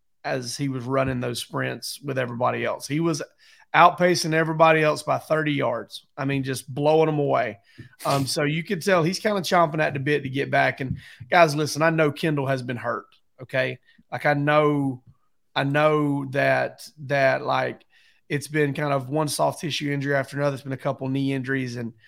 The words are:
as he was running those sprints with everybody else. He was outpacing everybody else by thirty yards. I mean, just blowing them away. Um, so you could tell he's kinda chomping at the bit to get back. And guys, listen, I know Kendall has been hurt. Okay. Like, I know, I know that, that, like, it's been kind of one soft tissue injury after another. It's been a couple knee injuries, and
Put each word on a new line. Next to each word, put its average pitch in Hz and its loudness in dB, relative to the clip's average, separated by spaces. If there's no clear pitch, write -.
as 127 -6
he 143 -4
was 127 -6
running 131 0
those 123 -6
sprints 131 -8
with 127 -6
everybody 120 -2
else. 113 -4
He 151 -2
was 165 0
outpacing 170 4
everybody 160 4
else 151 0
by 135 0
thirty 156 0
yards. 120 -4
I 143 -6
mean, 139 -2
just 131 -8
blowing 156 4
them 151 0
away. 127 -2
Um, 139 2
so 151 -2
you 156 -2
could 170 -4
tell 185 2
he's 185 0
kinda 208 -2
chomping 160 2
at 151 0
the 143 -4
bit 143 0
to 135 -6
get 135 -4
back. 135 2
And 131 -6
guys, 170 6
listen, 147 -2
I 165 4
know 156 2
Kendall 143 0
has 135 -2
been 123 -6
hurt. 117 -6
Okay. 131 -4
Like, - -6
I 147 4
know, 143 2
I 139 0
know 147 2
that, 131 0
that, 131 2
like, 131 -2
it's 143 -4
been 147 0
kind 147 -2
of 127 -4
one 151 -2
soft 147 -2
tissue 143 -4
injury 143 -2
after 135 -2
another. 143 0
It's 127 -10
been 135 -8
a 127 -4
couple 131 -4
knee 135 0
injuries, 131 -4
and 117 -8